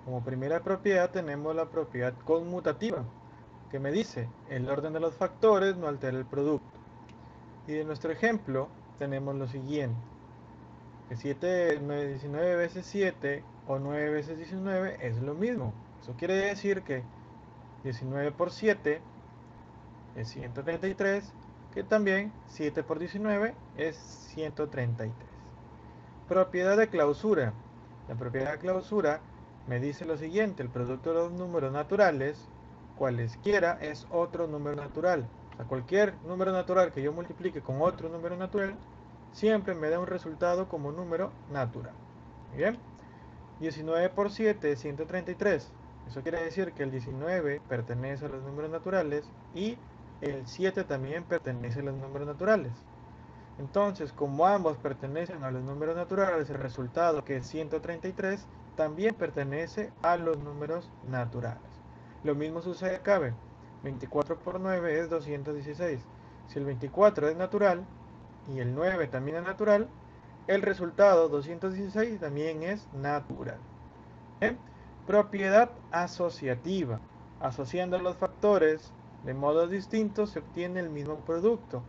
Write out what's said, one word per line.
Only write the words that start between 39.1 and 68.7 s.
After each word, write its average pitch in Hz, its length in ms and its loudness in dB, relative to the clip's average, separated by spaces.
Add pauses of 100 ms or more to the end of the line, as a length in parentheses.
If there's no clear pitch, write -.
siempre 202 440 4
me 156 140 0
da 170 100 2
un 180 80 -2
resultado 175 600 2
como 143 240 -4
número 170 400 -2 (200)
natural. 120 420 -2 (600)
Bien, 196 220 2 (800)
diecinueve 160 500 2
por 202 220 0
siete 208 400 2
es 139 80 0
ciento 147 260 -6
treinta 175 260 -4
y 175 40 -4
tres. 190 360 2 (360)
Eso 131 140 -8
quiere 165 220 0
decir 175 300 -2
que 147 100 -4
el 135 80 -2
diecinueve 143 800 -2
pertenece 127 560 -2
a 143 40 -4
los 135 140 -8
números 147 280 -6
naturales 160 580 0 (240)
y 214 240 -2 (440)
el 139 260 -4
siete 190 360 0
también 143 400 -4
pertenece 123 560 -2
a 139 40 -4
los 135 120 -4
números 139 320 -6
naturales. 147 460 2 (840)
Entonces, 190 520 0
como 147 360 4
ambos 180 300 4
pertenecen 143 640 -4
a 131 80 -2
los 127 100 -4
números 143 340 -2
naturales, 175 540 2
el 135 80 -4
resultado, 139 640 2
que 139 140 -2
es 127 80 -4
ciento 156 340 -4
treinta 165 280 -6
y 185 60 -4
tres, 202 340 -2 (280)
también 160 380 2
pertenece 156 760 -2 (100)
a 175 160 6
los 165 220 2
números 147 500 -6 (180)
naturales. 120 540 -4 (600)
Lo 147 120 2
mismo 160 260 -2
sucede 180 340 -2
acá, 196 240 4
¿ve? 123 140 0 (500)
Veinticuatro 139 560 -2
por 180 200 -6
nueve 175 400 2
es 170 100 0
doscientos 147 440 -2
dieciséis. 147 520 -4 (420)
Si - 100 -6
el 139 80 -2
veinticuatro 147 600 4
es 160 80 2
natural 185 480 4 (640)
y 135 120 -6
el 123 140 0